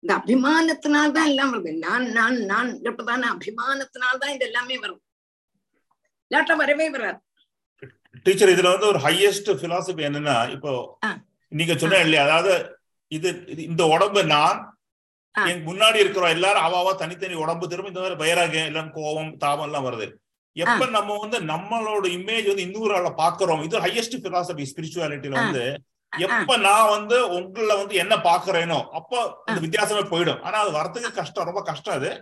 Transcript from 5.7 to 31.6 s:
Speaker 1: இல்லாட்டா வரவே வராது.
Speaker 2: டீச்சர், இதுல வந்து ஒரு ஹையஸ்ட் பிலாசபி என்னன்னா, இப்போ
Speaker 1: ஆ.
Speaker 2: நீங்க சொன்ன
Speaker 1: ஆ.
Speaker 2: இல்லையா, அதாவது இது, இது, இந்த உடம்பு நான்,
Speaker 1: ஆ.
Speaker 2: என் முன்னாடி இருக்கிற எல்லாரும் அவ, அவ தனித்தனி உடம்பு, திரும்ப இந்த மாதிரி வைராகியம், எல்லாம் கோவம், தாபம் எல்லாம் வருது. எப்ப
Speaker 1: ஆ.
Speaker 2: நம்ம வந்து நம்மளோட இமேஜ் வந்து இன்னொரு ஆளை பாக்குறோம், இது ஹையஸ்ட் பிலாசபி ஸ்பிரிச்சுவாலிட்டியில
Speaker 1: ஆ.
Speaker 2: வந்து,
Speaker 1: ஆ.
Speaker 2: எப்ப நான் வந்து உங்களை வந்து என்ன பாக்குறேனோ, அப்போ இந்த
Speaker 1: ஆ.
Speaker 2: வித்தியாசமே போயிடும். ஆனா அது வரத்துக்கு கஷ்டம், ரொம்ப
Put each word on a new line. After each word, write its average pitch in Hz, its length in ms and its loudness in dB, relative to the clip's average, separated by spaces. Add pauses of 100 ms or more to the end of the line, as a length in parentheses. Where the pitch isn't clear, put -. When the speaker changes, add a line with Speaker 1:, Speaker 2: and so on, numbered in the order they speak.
Speaker 1:
இல்லாட்டா 311 260 2
வரவே 294 340 0
வராது. 226 300 -6 (1000)
Speaker 2:
டீச்சர், 190 320 8
இதுல 180 180 6
வந்து 202 200 4
ஒரு 170 60 2
ஹையஸ்ட் 190 580 2
பிலாசபி 170 480 -4
என்னன்னா, 147 320 0 (160)
இப்போ 139 200 -6 (320)
Speaker 1:
ஆ. 214 60 -2 (420)
Speaker 2:
நீங்க 160 240 0
சொன்ன 165 240 4
Speaker 1:
ஆ. 170 60 4
Speaker 2:
இல்லையா, 156 180 4
அதாவது 170 300 4 (580)
இது, 160 180 -2 (160)
இது, 151 160 0
இந்த 165 240 -2
உடம்பு 196 380 4
நான், 151 360 4 (760)
Speaker 1:
ஆ. 214 120 0
Speaker 2:
என் 175 200 -4
முன்னாடி 214 340 4
இருக்கிற 185 280 4
எல்லாரும் 180 380 2
அவ, 180 120 0
அவ 185 160 2
தனித்தனி 180 400 -8
உடம்பு, 165 340 -4
திரும்ப 190 220 -8
இந்த 180 100 -8
மாதிரி 185 180 -4
வைராகியம், 160 520 2
எல்லாம் 156 240 -8
கோவம், 156 420 -6
தாபம் 147 320 -2
எல்லாம் 143 180 -4
வருது. 113 200 -6 (500)
எப்ப 220 280 0
Speaker 1:
ஆ. 254 40 -4
Speaker 2:
நம்ம 208 300 -2
வந்து 214 220 -6
நம்மளோட 202 680 -4
இமேஜ் 208 360 -4
வந்து 196 200 0
இன்னொரு 208 280 -4
ஆளை 180 220 0
பாக்குறோம், 165 480 0
இது 170 140 -4
ஹையஸ்ட் 226 440 -2
பிலாசபி 170 440 -4
ஸ்பிரிச்சுவாலிட்டியில 147 680 -8
Speaker 1:
ஆ. 127 60 0
Speaker 2:
வந்து, 143 220 -2 (480)
Speaker 1:
ஆ. 185 60 -10
Speaker 2:
எப்ப 226 380 0
நான் 214 340 6
வந்து 208 260 0 (140)
உங்களை 190 460 -2
வந்து 196 180 -6
என்ன 190 220 2
பாக்குறேனோ, 170 600 0 (120)
அப்போ 240 280 -6 (280)
இந்த 214 140 -2
Speaker 1:
ஆ. 160 40 -4
Speaker 2:
வித்தியாசமே 208 420 0
போயிடும். 165 340 0
ஆனா 185 180 -4
அது 202 140 0
வரத்துக்கு 170 400 -4
கஷ்டம், 170 380 -6
ரொம்ப 190 120 -6